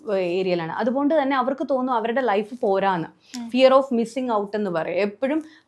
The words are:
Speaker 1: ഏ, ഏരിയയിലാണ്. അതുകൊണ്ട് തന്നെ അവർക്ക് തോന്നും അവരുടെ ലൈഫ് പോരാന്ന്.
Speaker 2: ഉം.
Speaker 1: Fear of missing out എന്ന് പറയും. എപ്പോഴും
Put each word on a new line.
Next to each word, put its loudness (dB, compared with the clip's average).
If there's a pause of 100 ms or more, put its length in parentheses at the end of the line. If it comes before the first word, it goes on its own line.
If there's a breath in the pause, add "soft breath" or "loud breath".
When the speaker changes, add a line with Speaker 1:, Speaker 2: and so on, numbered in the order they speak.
(120)
Speaker 1:
ഏ, 0
ഏരിയയിലാണ്. -2
അതുകൊണ്ട് 0
തന്നെ 0
അവർക്ക് -2
തോന്നും 0
അവരുടെ 0
ലൈഫ് 0
പോരാന്ന്. 0 (300 loud breath)
Speaker 2:
ഉം. -10
Speaker 1:
Fear 6
of 2
missing -2
out -4
എന്ന് -2
പറയും. -2
എപ്പോഴും -2 (240 loud breath)